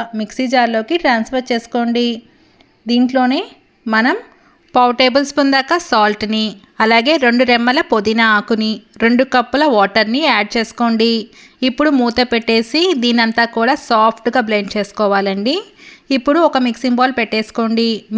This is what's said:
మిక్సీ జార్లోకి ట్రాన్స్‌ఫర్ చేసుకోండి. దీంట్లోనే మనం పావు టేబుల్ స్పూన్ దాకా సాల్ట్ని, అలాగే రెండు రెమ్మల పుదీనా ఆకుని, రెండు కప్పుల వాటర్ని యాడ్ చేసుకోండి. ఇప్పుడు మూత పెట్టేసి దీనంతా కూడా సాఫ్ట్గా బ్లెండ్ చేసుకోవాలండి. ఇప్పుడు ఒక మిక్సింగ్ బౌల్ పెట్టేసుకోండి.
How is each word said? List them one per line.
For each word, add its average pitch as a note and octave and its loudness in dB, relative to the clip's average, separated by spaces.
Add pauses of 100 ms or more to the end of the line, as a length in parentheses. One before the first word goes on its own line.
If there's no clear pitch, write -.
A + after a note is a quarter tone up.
(200)
మిక్సీ A#3 -6 (100)
జార్లోకి A3+ 0
ట్రాన్స్‌ఫర్ B3 -2
చేసుకోండి. A#3+ -2 (840)
దీంట్లోనే B3+ 2 (540)
మనం C4+ 2 (580)
పావు B3 4
టేబుల్ C4 2
స్పూన్ C#4 0
దాకా C4+ 0 (100)
సాల్ట్ని, G#3+ 0 (400)
అలాగే A#3 2 (100)
రెండు B3 2
రెమ్మల B3 2 (100)
పుదీనా A3 2 (100)
ఆకుని, A3 -2 (320)
రెండు A#3+ 4 (100)
కప్పుల B3+ 0 (100)
వాటర్ని G#3+ 0
యాడ్ G#3 0
చేసుకోండి. A#3 0 (580)
ఇప్పుడు D4 0
మూత A#3+ 0 (160)
పెట్టేసి A3+ 0 (220)
దీనంతా A#3 0 (120)
కూడా A#3 0 (140)
సాఫ్ట్గా A3+ 0
బ్లెండ్ G#3 -2
చేసుకోవాలండి. G3+ -2 (600)
ఇప్పుడు C#4+ 0 (100)
ఒక D4 -2 (100)
మిక్సింగ్ A#3+ -2
బౌల్ B3+ 0
పెట్టేసుకోండి. A3+ -2 (320)